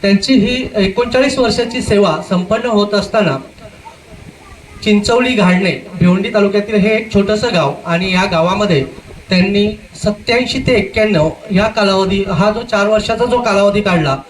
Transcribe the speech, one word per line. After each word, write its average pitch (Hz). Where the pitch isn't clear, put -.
त्यांची 202
ही 247
एकोणचाळीस 240
वर्षाची 240
सेवा 202
संपन्न 196
होत 208
असताना 175
चिंचवली 233
घाडणे, 180
भिवंडी 185
तालुक्यातील 208
हे 208
एक 220
छोटंसं 208
गाव 143
आणि 180
या 185
गावामध्ये 175
त्यांनी 202
सत्याऐंशी 240
ते 262
एक्क्याण्णव 202
या 202
कालावधी, 196
हा 196
जो 226
चार 208
वर्षाचा 220
जो 240
कालावधी 202
काढला 160